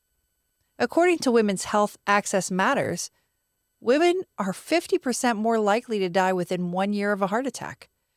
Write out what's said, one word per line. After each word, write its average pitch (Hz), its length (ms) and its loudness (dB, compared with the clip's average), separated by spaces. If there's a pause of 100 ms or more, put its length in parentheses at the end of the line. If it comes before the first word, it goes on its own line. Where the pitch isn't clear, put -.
(800)
According 330 400 2
to 262 120 -2
Women's 214 340 2
Health 208 420 0
Access 202 440 0
Matters, 185 600 -2 (680)
women 349 440 2 (160)
are 190 160 -4
fifty - 420 0
percent 240 420 -2
more 226 200 0
likely 214 400 0
to 190 100 0
die 185 240 2
within 180 400 -2
one 202 220 -2
year 202 180 0
of 196 80 -2
a 202 60 2
heart 226 200 -2
attack. - 440 -10 (260)